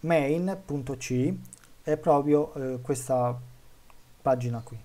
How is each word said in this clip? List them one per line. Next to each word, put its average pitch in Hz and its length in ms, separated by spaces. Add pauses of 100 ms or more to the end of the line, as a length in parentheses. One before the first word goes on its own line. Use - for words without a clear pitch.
Main.c 147 1300 (480)
è 151 140
proprio, 147 580
eh, 131 280
questa 127 540 (840)
pagina 123 400
qui 113 220